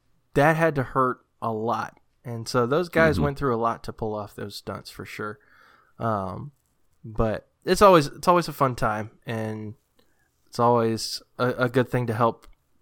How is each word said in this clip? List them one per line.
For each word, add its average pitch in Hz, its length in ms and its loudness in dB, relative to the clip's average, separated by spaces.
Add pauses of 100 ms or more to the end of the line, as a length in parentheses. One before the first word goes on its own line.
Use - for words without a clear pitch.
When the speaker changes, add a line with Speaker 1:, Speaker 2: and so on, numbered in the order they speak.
(340)
Speaker 1:
that 151 220 4
had 160 180 0
to 139 80 -2
hurt 127 380 -2 (200)
a 117 120 -4
lot. 110 460 -4 (260)
And 117 240 -10
so 120 180 2
those 170 220 0
guys 160 260 4
Speaker 2:
Mm-hmm. - 100 0
Speaker 1:
went 143 140 -2
through 135 160 0
a - 20 -2
lot 113 280 -4
to - 80 -10
pull 107 220 -6
off 104 200 -10
those 101 220 -12
stunts - 340 -12
for 98 140 -14
sure. 107 340 -10 (640)
Um, 104 500 -4 (540)
but 110 420 -4 (180)
it's 185 180 2
always, 175 260 8
it's - 200 -8
always 175 200 4
a 156 40 -10
fun 131 220 0
time, 110 380 -4 (120)
and 110 500 -8 (720)
it's - 100 -18
always 117 640 0 (160)
a, 123 120 0
a 123 180 0
good 123 200 2
thing 123 200 -2
to 113 60 0
help 113 340 0 (340)